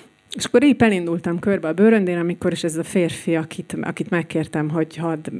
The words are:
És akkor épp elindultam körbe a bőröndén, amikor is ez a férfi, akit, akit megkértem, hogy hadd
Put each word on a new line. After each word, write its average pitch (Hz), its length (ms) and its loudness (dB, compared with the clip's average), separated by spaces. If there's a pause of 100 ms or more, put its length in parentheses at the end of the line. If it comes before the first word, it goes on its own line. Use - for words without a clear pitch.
(340)
És 233 100 -6
akkor 247 180 4
épp 285 200 4
elindultam 175 560 0
körbe 175 300 0
a 156 40 -2
bőröndén, 190 460 4
amikor 175 340 -2
is 165 120 -6
ez 160 120 -2
a 165 80 -4
férfi, 170 520 0
akit, - 460 -6
akit 170 280 -6
megkértem, 160 600 -2
hogy 160 260 -2
hadd 160 440 -6